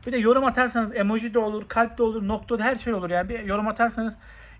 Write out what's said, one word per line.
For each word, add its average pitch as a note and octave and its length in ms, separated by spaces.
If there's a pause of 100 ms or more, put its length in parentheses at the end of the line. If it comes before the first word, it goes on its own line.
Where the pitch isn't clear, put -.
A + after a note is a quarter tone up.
Bir B3 60
de B3+ 60
yorum B3 280
atarsanız A#3+ 500
emoji A3 380
de A#3 60
olur, G#3+ 280
kalp A#3 300
de B3 60
olur, A3 240
nokta A3 320
da G#3+ 40
her B3+ 120
şey A#3 180
olur. F3+ 160
Yani F3+ 200
bir A#3 100
yorum G#3 280
atarsanız, A3+ 500 (420)